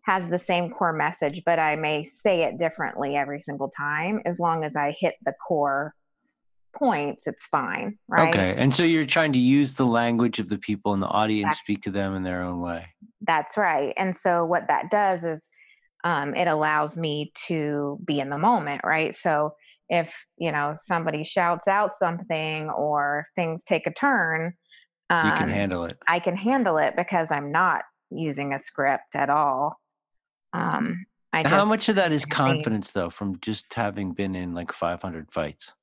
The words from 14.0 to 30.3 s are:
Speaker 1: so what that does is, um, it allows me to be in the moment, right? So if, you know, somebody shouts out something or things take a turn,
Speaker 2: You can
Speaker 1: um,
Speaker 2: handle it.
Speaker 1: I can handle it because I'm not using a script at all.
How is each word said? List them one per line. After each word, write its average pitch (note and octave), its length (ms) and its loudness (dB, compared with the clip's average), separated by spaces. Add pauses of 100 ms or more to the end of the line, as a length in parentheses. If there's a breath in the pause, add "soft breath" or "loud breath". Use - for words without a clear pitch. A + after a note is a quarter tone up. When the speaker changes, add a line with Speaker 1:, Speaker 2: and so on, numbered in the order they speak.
Speaker 1:
so E3+ 300 2
what E3+ 240 0
that - 200 0
does F#3+ 340 2
is, D#3+ 260 -6 (540 soft breath)
um, D3 300 -2
it F3 140 2
allows D3+ 500 0
me D3+ 340 -4 (160)
to D3 580 -2
be C#3+ 140 0
in C#3 100 -4
the C#3+ 80 -4
moment, D#3 460 0
right? D#3 320 0
So D3+ 380 0 (360 soft breath)
if, E3+ 220 0 (260)
you E3 140 -2
know, D3 300 -2
somebody D#3+ 420 -2
shouts F3 440 0
out G3+ 260 2
something D#3 760 -2
or D3 560 0 (100)
things E3 280 -2
take E3 220 0
a D#3+ 80 -2
turn, F3 600 0 (580 soft breath)
Speaker 2:
You F3 60 6 (160)
can D#3 100 0
Speaker 1:
um, - 60 0
Speaker 2:
handle G2 340 0
it. - 140 -8 (100)
Speaker 1:
I E3+ 120 4
can F3+ 180 0
handle G#3 400 2
it D3+ 180 2
because E3+ 360 0
I'm C#3+ 200 -4
not E3 320 2 (260)
using C#3+ 440 -4
a C3+ 60 -4
script - 540 -2
at C#3 160 0
all. D3 480 2 (760)